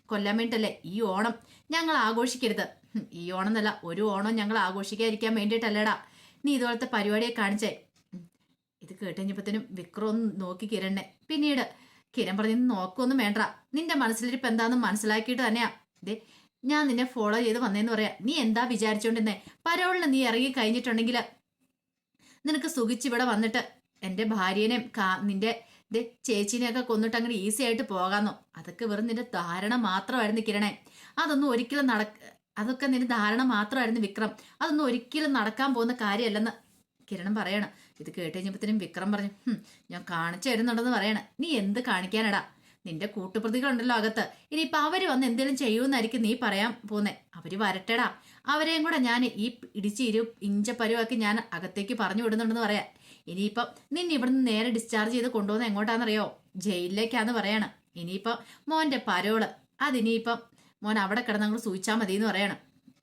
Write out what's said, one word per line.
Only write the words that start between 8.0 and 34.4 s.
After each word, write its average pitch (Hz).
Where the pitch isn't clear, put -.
ഉം, 180
ഇത് 180
കേട്ട് 190
കഴിഞ്ഞപ്പത്തേനും 196
വിക്രം 190
ഒന്ന് 226
നോക്കി 185
കിരണിനെ. 196
പിന്നീട് 294
കിരൺ 190
പറഞ്ഞു, 220
"നീ 247
നോക്കൊന്നും 247
വേണ്ട, 208
നിന്റെ 320
മനസ്സിലിരിപ്പ് 247
എന്താന്ന് 233
മനസ്സിലാക്കിയിട്ട് 220
തന്നെയാ 226
ദേ 202
ഞാൻ 302
നിന്നെ 247
ഫോളോ 226
ചെയ്ത് 233
വന്നേന്ന് 226
പറയാ. 214
നീ 247
എന്താ 233
വിചാരിച്ചോണ്ടിരുന്നേ? 220
പരോളിന് 359
നീ 269
ഇറങ്ങി 247
കഴിഞ്ഞിട്ടുണ്ടെങ്കില് 233
നിനക്ക് 302
സുഖിച്ച് 240
ഇവിടെ 240
വന്നിട്ട് 226
എൻ്റെ 190
ഭാര്യേനെയും 214
കാ-, 190
നിന്റെ 202
ദേ 226
ചേച്ചീനെയൊക്കെ 233
കൊന്നിട്ട് 226
അങ്ങനെ 233
ഈസി 214
ആയിട്ട് 226
പോകാന്നോ? 196
അതൊക്കെ 175
വെറും 214
നിന്റെ 233
ധാരണ 185
മാത്രമായിരുന്നു 214
കിരണേ. 208
അതൊന്നും 294
ഒരിക്കലും 254
നടക്ക-, 214
അതൊക്കെ 254
നിന്റെ 254
ധാരണ 226
മാത്രമായിരുന്നു 226
വിക്രം. 208